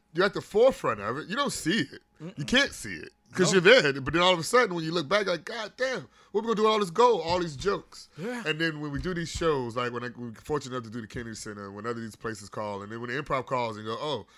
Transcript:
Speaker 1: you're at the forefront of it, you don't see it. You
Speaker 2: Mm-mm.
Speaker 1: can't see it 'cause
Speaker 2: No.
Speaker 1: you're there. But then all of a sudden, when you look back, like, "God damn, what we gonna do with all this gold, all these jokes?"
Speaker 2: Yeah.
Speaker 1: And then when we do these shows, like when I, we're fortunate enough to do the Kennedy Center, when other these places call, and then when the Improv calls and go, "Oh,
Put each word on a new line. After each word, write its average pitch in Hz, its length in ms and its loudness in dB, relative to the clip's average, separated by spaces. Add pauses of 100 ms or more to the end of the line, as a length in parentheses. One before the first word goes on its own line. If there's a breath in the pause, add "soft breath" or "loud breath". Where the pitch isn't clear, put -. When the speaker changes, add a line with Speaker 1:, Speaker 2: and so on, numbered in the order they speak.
(140)
Speaker 1:
you're 175 120 4
at 196 80 -2
the 165 60 -4
forefront 180 600 4
of 110 180 -2
it, 143 100 -10
you 190 80 -4
don't 277 160 0
see 190 280 0
it. - 200 -8 (200)
You 156 60 -12
Speaker 2:
Mm-mm. 151 200 -8
Speaker 1:
can't 269 260 4
see - 220 -12
it - 160 -12 (240)
'cause 185 180 4
Speaker 2:
No. 190 80 4
Speaker 1:
you're 208 220 10
there. 139 180 2
But 139 120 -4
then 170 100 4
all 185 120 6
of 170 40 2
a 165 60 -4
sudden, 233 300 4
when 165 100 -4
you 160 80 -4
look 165 160 -2
back, 202 180 2
like, 175 200 -2
"God 220 300 -8
damn, 247 300 -4 (260 soft breath)
what 202 100 0
we - 0 -
gonna 226 140 0
do 214 80 2
with 220 80 6
all 214 60 2
this 202 120 -2
gold, 220 340 4
all 170 160 0
these 165 160 -4
jokes?" 175 520 -6 (100)
Speaker 2:
Yeah. 233 280 -8
Speaker 1:
And 156 140 -2
then 160 200 -2
when 147 120 -6
we 139 80 -4
do 175 140 -4
these 170 160 -4
shows, 135 440 0
like 123 180 -2
when 120 120 -6
I, 123 120 -8
we're 120 180 -10
fortunate 127 420 -6
enough 120 80 -6
to 113 60 -12
do 120 100 -8
the 107 60 -8
Kennedy 117 280 -10
Center, 101 380 -10
when 104 140 -10
other 117 140 -4
these 110 160 -10
places 104 340 -10
call, 104 320 -6
and 104 100 -12
then 117 80 -10
when 120 100 -8
the 131 100 -4
Improv 135 260 -4
calls 120 320 -2
and 107 80 -12
go, 110 120 -4
"Oh, 127 280 -6 (120)